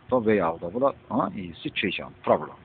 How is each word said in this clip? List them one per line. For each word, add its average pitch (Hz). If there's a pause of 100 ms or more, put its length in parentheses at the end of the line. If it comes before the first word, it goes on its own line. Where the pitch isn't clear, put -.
(100)
the 127
way 107
out 82
of 87
the, 127 (160)
huh, 123
the 90 (100)
situation, 92 (180)
problem. 87